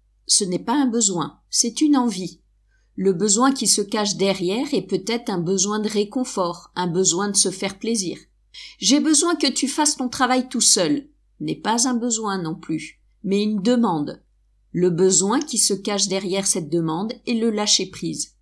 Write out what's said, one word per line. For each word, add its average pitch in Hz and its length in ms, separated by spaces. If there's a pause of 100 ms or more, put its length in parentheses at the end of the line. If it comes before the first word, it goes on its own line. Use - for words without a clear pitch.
(280)
Ce - 160
n'est 175 160
pas 233 160
un 277 100
besoin, 190 540 (100)
c'est - 300
une 294 160
envie. 196 420 (560)
Le 190 180
besoin 214 380
qui 269 160
se 202 160
cache 202 340
derrière 196 560
est 190 140
peut-être 226 420
un 185 120
besoin 196 400
de 208 80
réconfort, 208 880
un 180 100
besoin 180 420
de 196 80
se 196 140
faire 196 300
plaisir. « 214 380 (600)
J'ai 226 220
besoin 320 340
que 285 160
tu - 160
fasses 294 300
ton 254 120
travail 254 400
tout 233 120
seul » 151 480 (320)
n'est 156 160
pas 226 320
un 254 60
besoin 220 460
non 160 140
plus, - 480 (220)
mais 196 180
une 214 180
demande. 196 600 (480)
Le 180 200
besoin 190 500
qui - 180
se - 160
cache 202 320
derrière 190 400
cette 160 240
demande 170 420 (140)
est 240 80
le 226 160
lâcher-prise. 185 920